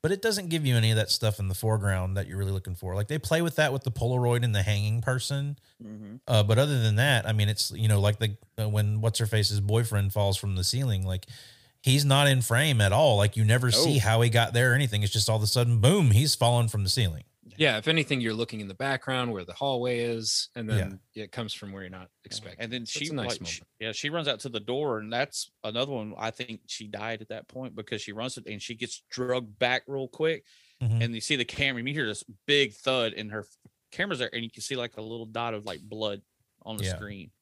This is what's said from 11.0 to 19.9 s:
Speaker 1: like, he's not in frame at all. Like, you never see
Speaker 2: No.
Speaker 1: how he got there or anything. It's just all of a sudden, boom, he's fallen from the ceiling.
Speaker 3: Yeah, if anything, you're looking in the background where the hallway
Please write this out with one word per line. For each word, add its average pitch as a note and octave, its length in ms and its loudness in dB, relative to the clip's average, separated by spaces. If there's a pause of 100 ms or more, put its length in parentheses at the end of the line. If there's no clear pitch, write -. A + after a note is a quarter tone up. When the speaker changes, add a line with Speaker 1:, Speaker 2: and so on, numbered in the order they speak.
Speaker 1:
like, F#2 220 -4 (600)
he's C#3+ 180 4
not C#3+ 220 6
in C3 160 4
frame B2 400 4
at G2 100 6
all. B2+ 240 6
Like, G#2 200 4
you A2 80 4
never A#2+ 260 6
see D3 240 4
Speaker 2:
No. C3+ 60 6
Speaker 1:
how A2+ 200 4
he A#2+ 80 6
got A#2 240 4
there B2 200 4
or - 20 6
anything. A2+ 300 2
It's G2 80 0
just G#2+ 180 2
all A2 60 2
of G#2+ 60 0
a G#2+ 40 2
sudden, A#2+ 340 2
boom, D3+ 300 8
he's C3 240 6
fallen A#2+ 340 4
from G#2 140 -2
the F#2+ 80 -2
ceiling. E2+ 320 0 (360)
Speaker 3:
Yeah, C#3 200 2
if A2 100 -2
anything, D3+ 320 0
you're A2+ 140 -2
looking A2+ 260 -6
in G2+ 80 -8
the F#2+ 60 -12
background C3 580 -4
where F#2 120 -6
the F#2 100 -14
hallway B2 460 -2